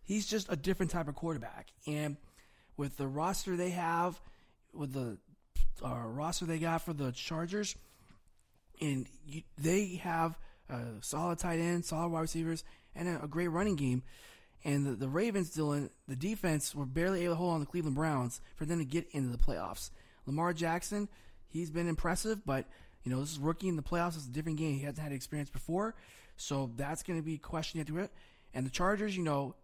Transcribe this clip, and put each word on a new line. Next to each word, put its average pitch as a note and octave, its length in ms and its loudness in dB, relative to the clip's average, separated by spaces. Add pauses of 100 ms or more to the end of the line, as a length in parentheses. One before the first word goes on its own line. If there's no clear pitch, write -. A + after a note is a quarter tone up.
he's G3+ 240 0
just G#3 240 0
a F#3+ 40 4
different F3+ 360 2
type E3+ 160 0
of C#3 80 -4
quarterback. C3 540 -4 (180)
And D3+ 300 0 (600)
with C#3 200 -2
the C#3 100 -2
roster F3 480 0
they F3+ 160 0
have, F3 480 0 (540)
with C#3+ 200 -4
the, A#2+ 240 -2 (680)
uh, A#2 220 -2
roster D3+ 400 -2
they E3 140 0
got E3 220 2
for F3 120 -4
the C#3+ 180 0
Chargers, E3+ 640 -2 (1040)
and C#3 260 0 (180)
you, D3+ 160 -8 (160)
they F3+ 460 2
have E3 340 0 (320)
a B2 100 -4 (220)
solid E3 380 -2
tight E3+ 200 0
end, F3 260 2
solid E3 240 0
wide E3 120 2
receivers, D#3+ 420 0 (300)
and F3 140 -4
a, E3+ 160 0
a D3 40 -4
great D3+ 200 0
running F3+ 280 2
game. B2+ 280 2 (600)
And C#3+ 220 2
the, C#3 60 0
the B2 160 -2
Ravens, F#3 480 2
Dylan, D3 360 0 (160)
the C3+ 80 -6
defense D#3+ 580 0
were - 120 -2
barely E3+ 380 2
able E3+ 120 2
to - 20 2
hold F3 160 2
on D#3+ 60 2
the C#3+ 60 0
Cleveland D#3 300 0
Browns C#3+ 460 2 (140)
for - 100 -4
them E3+ 140 2
to D#3 60 0
get E3 260 -2
into C3+ 180 0
the A#2+ 120 0
playoffs. F#2 500 4 (340)
Lamar E3 280 2
Jackson, E3+ 540 0 (400)
he's E3 220 -4
been E3+ 180 0
impressive, F3+ 580 0
but, E3+ 200 0 (380)
you B2 80 -2
know, B2+ 80 2
this D3 140 -2
is D3+ 60 -6
rookie E3 280 0
in F3 80 2
the D3+ 80 -2
playoffs. F3 320 0
It's D3+ 100 -10
a B2 60 -10
different D#3 260 -2
game. D3 220 0
He C#3 60 -4
hasn't D3+ 180 -4
had D3 80 -4
experience C#3 400 -4
before. F#3+ 420 -2 (420)
So C3+ 400 -2
that's C#3+ 280 -4
gonna E3 180 0
be D#3 140 -2
a - 20 -4
question D#3 400 -4
you D#3 80 0
have D#3 240 -2
to, - 40 -16 (420)
and B2+ 100 2
the B2+ 60 -2
Chargers, G3 440 4
you F#3 80 0
know, D3+ 400 2